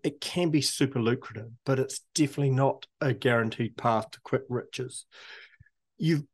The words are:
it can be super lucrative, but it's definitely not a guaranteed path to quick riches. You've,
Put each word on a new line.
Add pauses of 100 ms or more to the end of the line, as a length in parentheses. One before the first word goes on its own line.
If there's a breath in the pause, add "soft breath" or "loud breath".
it
can
be
super
lucrative, (160)
but
it's (160)
definitely
not (160)
a
guaranteed
path
to
quick
riches. (920 loud breath)
You've, (100)